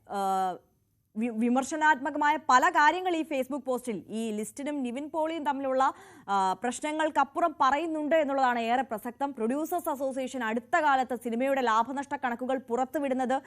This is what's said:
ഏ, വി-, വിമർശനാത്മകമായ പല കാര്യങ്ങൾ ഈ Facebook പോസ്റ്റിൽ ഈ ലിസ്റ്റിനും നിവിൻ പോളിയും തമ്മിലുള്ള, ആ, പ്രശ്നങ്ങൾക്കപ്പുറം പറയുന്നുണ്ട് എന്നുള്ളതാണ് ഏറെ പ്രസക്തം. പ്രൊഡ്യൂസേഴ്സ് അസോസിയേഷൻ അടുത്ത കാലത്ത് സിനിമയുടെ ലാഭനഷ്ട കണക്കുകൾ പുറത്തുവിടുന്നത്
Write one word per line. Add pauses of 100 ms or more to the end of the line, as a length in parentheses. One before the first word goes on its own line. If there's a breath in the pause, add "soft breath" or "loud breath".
ഏ, (640)
വി-,
വിമർശനാത്മകമായ (120)
പല
കാര്യങ്ങൾ
ഈ
Facebook
പോസ്റ്റിൽ
ഈ
ലിസ്റ്റിനും
നിവിൻ
പോളിയും
തമ്മിലുള്ള, (360 loud breath)
ആ,
പ്രശ്നങ്ങൾക്കപ്പുറം
പറയുന്നുണ്ട്
എന്നുള്ളതാണ്
ഏറെ
പ്രസക്തം.
പ്രൊഡ്യൂസേഴ്സ്
അസോസിയേഷൻ
അടുത്ത
കാലത്ത്
സിനിമയുടെ
ലാഭനഷ്ട
കണക്കുകൾ
പുറത്തുവിടുന്നത്